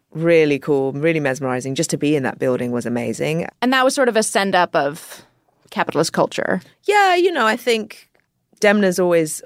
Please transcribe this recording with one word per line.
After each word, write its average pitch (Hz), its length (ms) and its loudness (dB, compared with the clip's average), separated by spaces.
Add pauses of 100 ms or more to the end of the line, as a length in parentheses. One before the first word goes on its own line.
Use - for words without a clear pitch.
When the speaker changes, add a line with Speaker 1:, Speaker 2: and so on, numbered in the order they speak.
(120)
Speaker 1:
really 160 460 4
cool, 135 360 0
really 160 260 0
mesmerizing. 131 560 -4
Just 156 160 -2
to 156 60 -2
be 147 180 2
in 139 80 0
that - 160 -4
building 123 320 -2
was 120 140 -4
amazing. 120 600 -4 (140)
Speaker 2:
And 247 100 0
that 262 120 2
was 262 100 2
sort 247 160 0
of 214 60 0
a 220 80 2
send-up 190 520 0
of 147 480 -4 (460)
capitalist 165 440 -2
culture. - 480 -2 (220)
Speaker 1:
Yeah, 392 320 2
you 359 160 2
know, 277 140 0
I 214 100 2
think 226 540 -4 (500)
Demna's 202 400 2
always 170 460 2